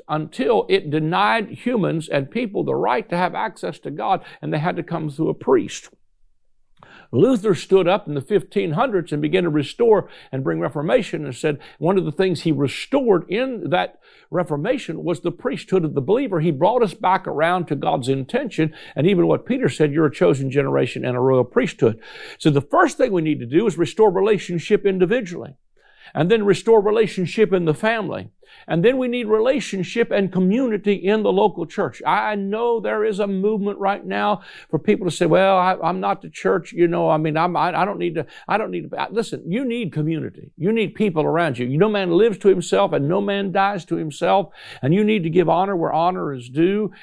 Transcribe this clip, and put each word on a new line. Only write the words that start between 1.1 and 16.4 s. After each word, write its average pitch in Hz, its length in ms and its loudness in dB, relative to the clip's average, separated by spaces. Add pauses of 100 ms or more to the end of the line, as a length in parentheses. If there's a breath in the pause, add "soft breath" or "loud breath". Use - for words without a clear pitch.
humans 160 580 -4
and 139 240 -2
people 196 320 -4
the 135 120 -2
right 214 340 -2
to 175 80 -2
have 180 180 -2
access 180 440 -6
to - 120 -12
God, 190 320 -2 (180 loud breath)
and 151 120 -6
they 156 60 -2
had 180 180 -2
to 165 60 -6
come 160 260 -6
through 160 200 -2
a 156 40 -2
priest. - 560 0 (1200 loud breath)
Luther 202 420 2
stood 180 340 2
up 202 200 0
in 151 80 -6
the 139 60 -4
fifteen 190 500 -2
hundreds 196 400 -2
and 147 100 -2
began 160 220 0
to 170 60 0
restore 175 600 2 (220 loud breath)
and 135 120 -4
bring 165 160 -2
reformation 165 640 -2
and 135 120 -10
said 151 240 -4 (180 loud breath)
one 185 220 0
of 165 60 0
the 156 60 -4
things 185 300 0
he 165 100 0
restored 175 800 0
in 254 400 -4
that 180 300 -2 (320 soft breath)
reformation 160 720 -4
was 160 160 -2
the - 120 -4
priesthood 190 540 -2
of 143 80 -6
the 139 80 0
believer. 196 380 0
He 160 100 2